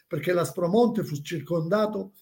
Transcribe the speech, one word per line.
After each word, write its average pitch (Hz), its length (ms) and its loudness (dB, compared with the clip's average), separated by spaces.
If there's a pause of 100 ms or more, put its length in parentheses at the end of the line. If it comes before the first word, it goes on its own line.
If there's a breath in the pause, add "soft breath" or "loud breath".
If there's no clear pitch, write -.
perché 175 260 -2
l'Aspromonte 185 680 2
fu 147 140 -4
circondato 175 1040 -2